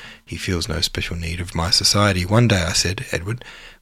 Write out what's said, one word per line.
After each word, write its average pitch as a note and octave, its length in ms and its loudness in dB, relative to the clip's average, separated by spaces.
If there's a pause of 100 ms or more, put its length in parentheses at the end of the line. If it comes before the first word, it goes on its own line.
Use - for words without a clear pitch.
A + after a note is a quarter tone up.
(240)
he - 140 -12
feels E2+ 320 -2
no D#2 120 -2
special - 340 -4
need E2+ 240 -6
of F2+ 160 -8
my E2+ 160 0
society." G2 520 4
One A2 240 4
day G2 140 4
I D#2+ 120 -2
said, - 380 -2
"Edward, G2+ 320 -6 (380)